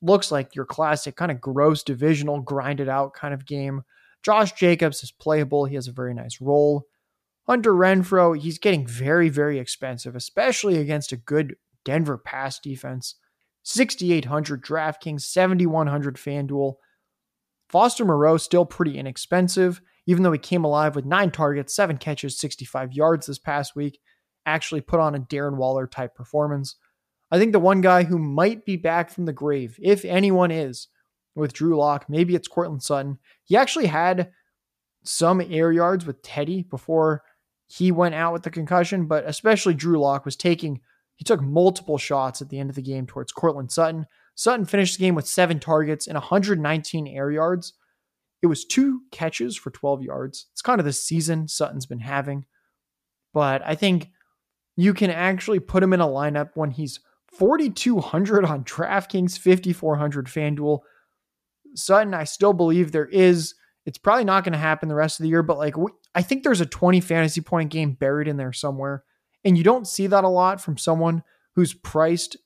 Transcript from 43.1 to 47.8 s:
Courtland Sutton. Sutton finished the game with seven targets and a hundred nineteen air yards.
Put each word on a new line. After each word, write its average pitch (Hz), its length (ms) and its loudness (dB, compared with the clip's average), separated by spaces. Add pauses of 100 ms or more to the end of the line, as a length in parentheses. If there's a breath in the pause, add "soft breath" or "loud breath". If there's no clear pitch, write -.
Courtland 143 400 -2
Sutton. 160 340 0 (280)
Sutton 226 320 0
finished 196 320 0
the 185 60 0
game 180 100 4
with 151 120 -2
seven 170 320 2
targets 156 480 0
and 156 100 -8
a 147 40 -6
hundred 196 400 0
nineteen 151 460 -4
air 139 240 -6
yards. 170 420 -2 (680)